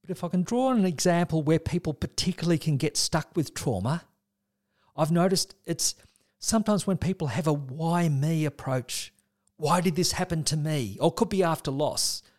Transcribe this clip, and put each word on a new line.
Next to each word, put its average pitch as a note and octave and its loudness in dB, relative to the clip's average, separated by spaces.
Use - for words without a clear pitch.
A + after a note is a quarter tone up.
But - -14
if F3+ -8
I F3 -4
can F3+ 0
draw B3 2
on B3 4
an F#3+ 4
example E3+ 2
where D#3 4
people D#3+ -2
particularly - -2
can D3+ 0
get D3 -2
stuck - -2
with - -2
trauma, B2+ -2
I've D#3 0
noticed F#3 2
it's - -2
sometimes G#3 0
when F#3 0
people F3 -2
have D3 -2
a D#3 2
"why D#3+ 0
me" D#3 2
approach, - -6
"Why D#3 2
did E3+ 2
this F3 0
happen E3+ -2
to D#3 -2
me?" D3 -4
Or - 4
it - -2
could A3 2
be F#3+ 2
after E3 0
loss. - -2